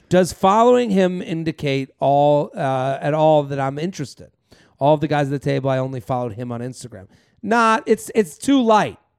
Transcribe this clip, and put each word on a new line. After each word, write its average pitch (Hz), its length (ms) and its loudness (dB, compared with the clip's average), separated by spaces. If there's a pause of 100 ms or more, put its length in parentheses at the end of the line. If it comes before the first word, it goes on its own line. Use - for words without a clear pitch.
does 180 240 2
following 233 560 4
him 185 320 0
indicate 151 680 -4 (120)
all, 147 540 2
uh, 135 440 -4
at 151 140 -4
all 156 300 4
that 139 160 -8
I'm 139 200 -4
interested? 156 520 -10 (480)
All 147 160 4
of 147 40 0
the 156 80 -2
guys 143 200 0
at 135 40 -4
the 143 80 -4
table, 139 300 -2
I 131 80 0
only 131 240 -6
followed 123 320 -6
him 120 180 -10
on 117 80 -8
Instagram. 117 480 -14 (340)
Not, 226 440 2
it's, - 280 0
it's 202 240 0
too 277 240 2
light. 208 360 2 (220)